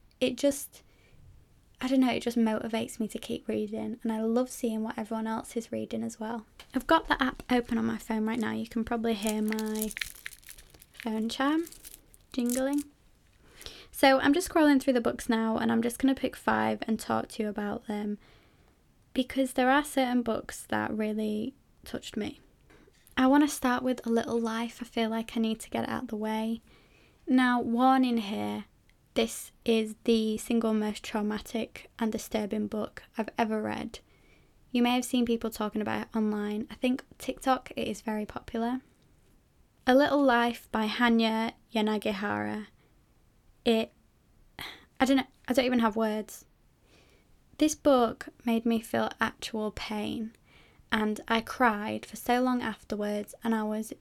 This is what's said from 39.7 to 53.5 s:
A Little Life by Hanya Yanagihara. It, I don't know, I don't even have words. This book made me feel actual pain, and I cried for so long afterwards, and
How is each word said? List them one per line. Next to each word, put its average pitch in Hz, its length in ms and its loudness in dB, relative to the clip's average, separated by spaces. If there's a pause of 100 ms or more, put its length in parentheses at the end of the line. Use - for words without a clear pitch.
A 254 80 8
Little 285 300 6
Life 240 480 4
by 220 160 0
Hanya 226 640 4 (220)
Yanagihara. 208 920 -2 (960)
It, 226 280 2 (1080)
I 262 60 4
don't 269 140 6
know, 254 80 0 (200)
I 254 60 -2
don't 247 140 4
even 247 140 2
have 220 140 2
words. 214 520 -4 (1120)
This 302 160 2
book 240 540 2 (160)
made 226 220 0
me 233 140 2
feel 220 300 -2 (100)
actual 214 500 -4
pain, 220 640 -6 (580)
and 214 380 0
I 226 140 0
cried 214 640 0
for - 120 -16
so 247 240 0
long 254 200 0
afterwards, 208 840 -6
and 226 100 2